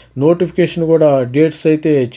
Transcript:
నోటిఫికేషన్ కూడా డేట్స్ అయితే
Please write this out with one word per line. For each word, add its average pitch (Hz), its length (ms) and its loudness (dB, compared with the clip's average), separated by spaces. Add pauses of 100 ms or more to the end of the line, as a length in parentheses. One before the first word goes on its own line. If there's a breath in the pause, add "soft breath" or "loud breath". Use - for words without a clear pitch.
(180 loud breath)
నోటిఫికేషన్ 170 680 0
కూడా 156 380 2
డేట్స్ 151 440 -2
అయితే 151 500 0